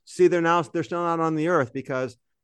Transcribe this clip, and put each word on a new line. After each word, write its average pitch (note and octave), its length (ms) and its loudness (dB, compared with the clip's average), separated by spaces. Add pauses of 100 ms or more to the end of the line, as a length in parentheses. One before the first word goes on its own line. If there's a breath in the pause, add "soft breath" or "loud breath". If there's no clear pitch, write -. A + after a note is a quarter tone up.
see, - 240 2
they're E3+ 140 2
now, E3+ 200 2
they're E3 220 -4
still F3 180 -6
not E3+ 180 -2
on D#3+ 140 0
the D#3 140 -2
earth D3+ 260 0
because C3 440 -6 (260)